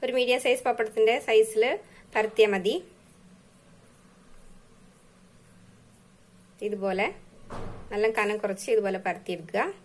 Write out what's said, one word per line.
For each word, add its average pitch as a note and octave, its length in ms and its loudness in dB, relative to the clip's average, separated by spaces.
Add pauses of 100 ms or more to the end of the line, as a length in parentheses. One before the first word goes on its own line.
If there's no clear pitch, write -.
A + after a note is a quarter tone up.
ഒരു B3+ 160 -2
medium B3 260 2
size B3+ 220 2
പപ്പടത്തിന്റെ A3 480 2 (120)
സൈസിൽ A3 520 4 (360)
പരത്തിയാൽ G#3+ 400 2
മതി. G3 200 -2 (4000)
ഇതുപോലെ G3 380 -2 (840)
നല്ല G#3+ 260 2
കനം G#3 240 0
കുറച്ച് G3 320 -4
ഇതുപോലെ G3 240 2
പരത്തിയെടുക്കുക. F#3 760 -4 (120)